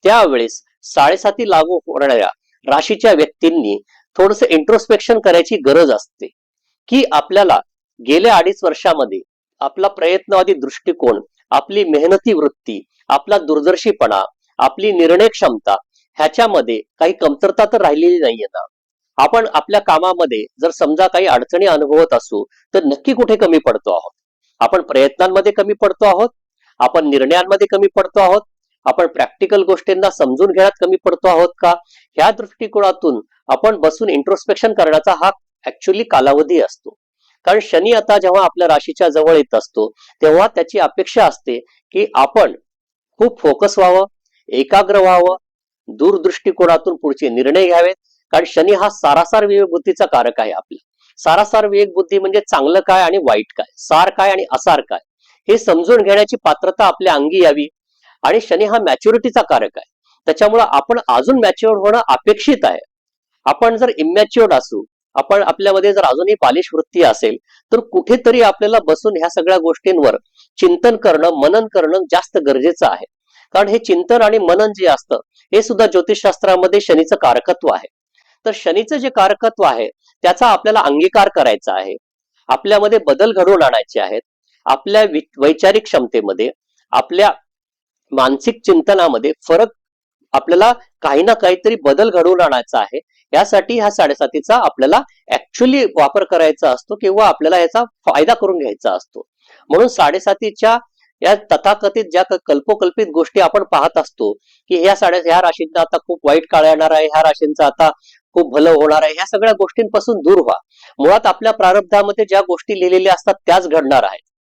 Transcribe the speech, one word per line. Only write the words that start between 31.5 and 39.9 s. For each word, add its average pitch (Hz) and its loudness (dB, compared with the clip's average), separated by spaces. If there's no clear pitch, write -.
का? 175 0
ह्या 170 2
दृष्टिकोनातून 190 -4
आपण 208 0
बसून 156 -2
इंट्रोस्पेक्शन 190 -2
करण्याचा 160 2
हा 196 2
actually 196 -4
कालावधी 143 2
असतो. - -6
कारण 196 2
शनी 202 -2
आता 208 2
जेव्हा 190 2
आपल्या 175 0
राशीच्या 160 0
जवळ 156 2
येत 143 -2
असतो, 110 -4